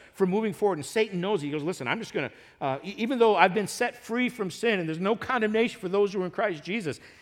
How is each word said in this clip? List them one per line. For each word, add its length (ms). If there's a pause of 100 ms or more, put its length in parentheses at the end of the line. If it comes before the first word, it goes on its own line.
(140)
from 160
moving 240
forward. 240
And 80
Satan 340
knows 220
it. 60
He 40
goes, 120
"Listen, 240
I'm 120
just 140
gonna, 180 (280)
uh, 240
e-, 140
even 200
though 180
I've 200
been 120
set 280
free 340
from 220
sin 280
and 80
there's 120
no 160
condemnation 640
for 100
those 240
who 80
are 40
in 60
Christ 320
Jesus," 360 (220)